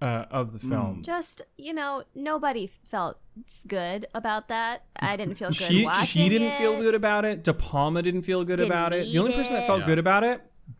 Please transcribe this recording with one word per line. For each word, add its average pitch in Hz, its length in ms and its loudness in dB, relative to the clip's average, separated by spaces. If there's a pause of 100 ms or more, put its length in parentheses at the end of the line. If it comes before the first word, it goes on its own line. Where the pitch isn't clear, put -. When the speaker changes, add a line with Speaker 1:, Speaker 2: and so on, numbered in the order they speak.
Speaker 1:
uh, 117 280 -2
of 123 240 -2
the 110 60 -12
film. 123 380 -2
Speaker 2:
Mm. - 80 -12
Speaker 3:
Just, 339 360 -2 (160)
you 294 160 -12
know, 285 300 -6 (100)
nobody 277 540 -2
felt - 500 -6 (500)
good 190 460 -4
about 214 360 -4
that. 233 340 -6 (160)
I 202 160 -2
didn't 196 200 -6
feel 185 140 -8
good 170 80 -2
Speaker 1:
She, 185 280 4
Speaker 3:
watching 185 200 4
Speaker 1:
she 170 240 4
didn't 226 200 4
Speaker 3:
it. - 80 -2
Speaker 1:
feel 220 200 2
good 226 180 2
about 208 300 2
it. 190 180 -4
De 165 100 2
Palma 151 480 0
didn't 180 220 -2
feel 185 200 0
good 175 140 0
Speaker 3:
Didn't 175 140 2
Speaker 1:
about 170 220 0
it. 180 180 -2
The 160 80 2
only 233 120 2
Speaker 3:
need 247 60 0
Speaker 1:
person 247 180 0
that 214 80 0
Speaker 3:
it. 240 40 0
Speaker 1:
felt 196 140 2
Speaker 2:
Yeah. - 60 -4
Speaker 1:
good 160 120 4
about 190 240 4
it, 247 180 0 (380)